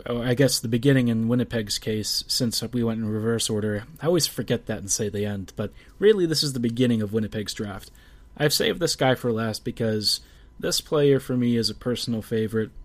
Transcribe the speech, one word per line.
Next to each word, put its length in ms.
oh, 160
I 140
guess 260
the 80
beginning 400
in 180
Winnipeg's 520
case, 500
since 340
we 220
went 160
in 80
reverse 400
order. 360
I 60
always 220
forget 400
that 140
and 100
say 180
the 160
end, 320
but 160
really 280
this 160
is 100
the 80
beginning 400
of 140
Winnipeg's 400
draft. 360
I've 160
saved 260
this 160
guy 200
for 180
last 320
because 560
this 220
player 360
for 160
me 220
is 140
a 40
personal 460
favorite 520